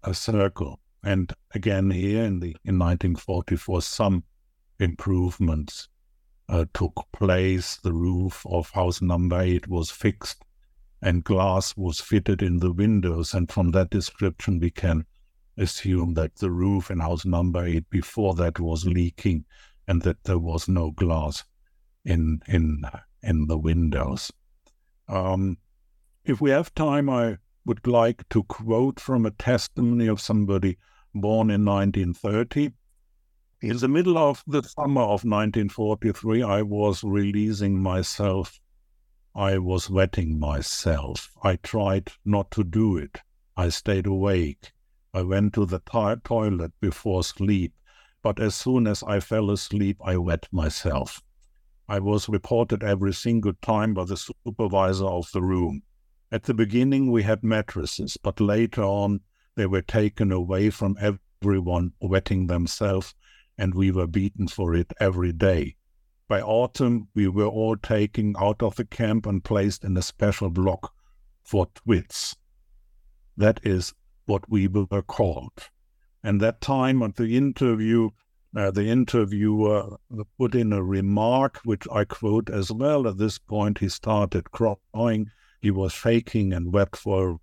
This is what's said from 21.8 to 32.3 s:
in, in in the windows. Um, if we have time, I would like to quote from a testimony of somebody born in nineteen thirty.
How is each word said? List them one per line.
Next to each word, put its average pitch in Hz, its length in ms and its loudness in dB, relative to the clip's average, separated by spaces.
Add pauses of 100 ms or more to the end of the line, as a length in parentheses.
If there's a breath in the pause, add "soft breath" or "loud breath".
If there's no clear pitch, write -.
in, 80 440 0
in 78 340 2 (420)
in 80 220 2
the 78 120 0
windows. 80 720 0 (800)
Um, 95 500 -2 (640)
if 120 160 0
we 143 100 4
have 151 240 2
time, 143 360 0
I 117 280 0 (260)
would 110 220 -4
like 120 420 2
to 110 160 2
quote 113 560 -2
from 123 260 0
a 107 40 -2
testimony 120 760 0
of 107 140 0
somebody 98 580 0 (360 soft breath)
born 107 360 2
in 104 140 2
nineteen 98 500 2
thirty. 120 580 -2 (880)